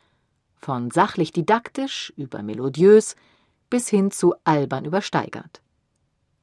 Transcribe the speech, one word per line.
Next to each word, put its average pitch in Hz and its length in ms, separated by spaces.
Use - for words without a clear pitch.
von 120 360
sachlich 175 420
didaktisch 233 840
über 127 260
melodiös 139 760
bis 240 180
hin 196 220
zu 175 240
albern 139 400
übersteigert. - 800